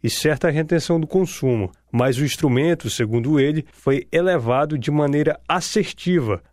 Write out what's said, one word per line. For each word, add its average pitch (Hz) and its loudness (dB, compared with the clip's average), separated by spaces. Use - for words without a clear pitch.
e 113 -2
certa 156 0
retenção 160 0
do 156 -2
consumo. 127 0
Mas 123 2
o 143 0
instrumento, 143 0
segundo 120 0
ele, 147 0
foi - -2
elevado 151 0
de 131 -4
maneira 147 0
assertiva, 170 -2